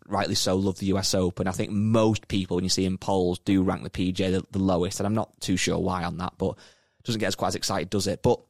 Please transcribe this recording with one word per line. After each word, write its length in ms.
rightly 300
so, 200
love 220
the 100
U 120
S 160
Open. 320
I 40
think 200
most 560
people, 300
when 60
you 60
see 160
in 140
polls, 400
do 240
rank 180
the 80
P 220
G 140
A 60
the, 200
the 80
lowest. 400
And 80
I'm 80
not 260
too 160
sure 220
why 240
on 140
that, 200
but 120
it 560
doesn't 140
get 100
us 60
quite 120
as 80
excited, 340
does 160
it? 160
But 180